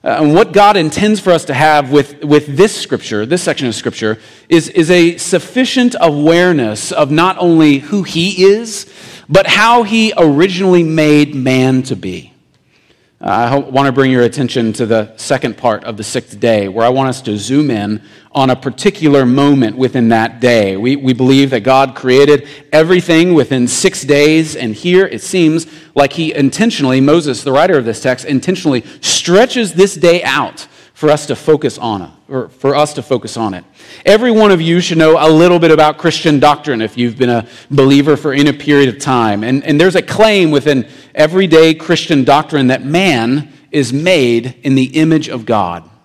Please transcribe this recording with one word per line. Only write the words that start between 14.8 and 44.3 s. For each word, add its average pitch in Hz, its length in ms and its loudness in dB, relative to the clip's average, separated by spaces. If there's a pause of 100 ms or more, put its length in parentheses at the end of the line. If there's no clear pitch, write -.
the 107 320 -4
second 127 400 -6
part 110 280 -2
of 113 120 -12
the 107 60 -14
sixth 107 380 -10
day, 110 260 0
where 101 180 -2
I 120 40 4
want 131 200 0
us 127 140 -8
to 104 160 -6
zoom 135 320 -2
in 107 320 -6 (300)
on 135 180 0
a 123 60 0
particular 143 680 0
moment 131 520 2
within 127 320 0
that 117 320 -2
day. 110 360 2
We, 123 200 -2
we 135 160 -2
believe 131 380 2
that 123 100 -2
God 131 340 0
created 139 540 2 (240)
everything 170 640 2
within 131 340 0
six - 340 -4
days, 151 540 0
and 113 180 -8
here 180 320 0
it - 160 -10
seems 160 460 -2 (260)
like 139 200 0
he 160 200 -6
intentionally, 139 680 -2
Moses, 147 440 0
the 139 80 -4
writer 160 260 2
of 123 60 -2
this 110 180 -8
text, 127 220 -4
intentionally 139 580 -4 (180)
stretches 208 720 0
this 190 220 2
day 170 300 0
out 135 420 -6 (280)
for 151 160 -2
us 151 160 0
to 131 80 -6
focus 147 440 -2
on 107 240 -6
it, 78 80 -18 (180)
or 131 200 -8
for 135 280 -2
us 147 180 -2
to 131 80 -10
focus 113 340 -6
on 110 180 -6
it. 90 100 -16 (420)
Every 220 240 4
one 214 220 4
of 175 80 2
you 170 200 0
should 175 180 -4
know 160 200 4
a 147 100 2
little 170 300 4
bit 165 140 4
about 151 260 2
Christian 156 400 -2
doctrine 143 420 0
if 110 160 -6
you've 120 220 -4
been 123 120 0
a 117 180 -2 (220)
believer 139 460 4
for 147 160 -6
any 143 200 0
period 143 360 2
of 113 120 -8
time. 113 420 -2
And, 127 220 -4
and 151 160 0
there's 185 160 2
a 180 60 0
claim 202 500 2
within 143 340 0 (260)
everyday 160 640 4
Christian 160 480 -2
doctrine 139 460 0
that 127 160 -2
man 147 680 -2 (200)
is 131 200 -2
made 131 680 0